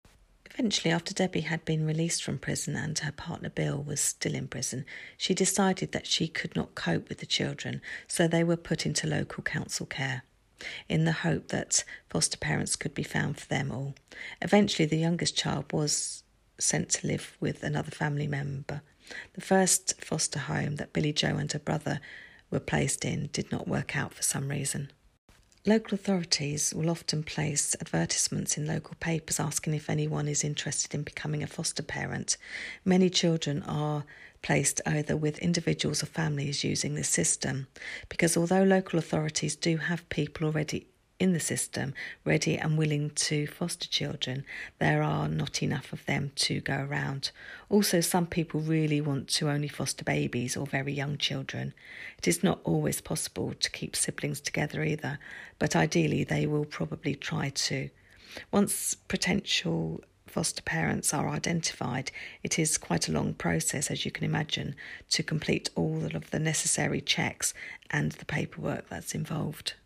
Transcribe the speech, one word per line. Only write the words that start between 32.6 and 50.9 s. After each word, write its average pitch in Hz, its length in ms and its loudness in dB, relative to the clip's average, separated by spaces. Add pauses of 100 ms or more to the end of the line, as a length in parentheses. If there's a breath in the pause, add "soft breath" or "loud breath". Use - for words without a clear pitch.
Many 185 240 8
children 160 560 2
are 151 400 0 (380 loud breath)
placed 147 440 2
either 151 320 2
with 151 220 0
individuals 160 640 2
or 151 40 -4
families 143 580 -2
using 143 300 0
this 151 160 -2
system, 143 560 0 (420 loud breath)
because 165 300 2
although 185 240 6
local 190 360 6
authorities 156 560 0
do 165 220 2
have 160 320 -2
people 156 380 -2
already 156 400 -2 (320)
in 185 160 6
the 156 60 2
system, - 520 -2 (320 loud breath)
ready 156 320 4
and 156 220 2
willing 147 320 2
to 147 360 0
foster - 400 -4
children, - 560 -2 (360 loud breath)
there 151 240 4
are 151 260 2
not 151 340 -2
enough 147 300 -2
of - 140 -10
them 143 280 -2
to 147 280 0
go 139 140 0
around. 139 540 -2 (380 loud breath)
Also, 202 320 6
some 175 260 4
people 160 320 0
really 156 440 4
want 139 260 0
to 147 220 2
only 143 180 0
foster - 340 -4
babies 139 540 0
or 139 100 -4
very 139 280 -2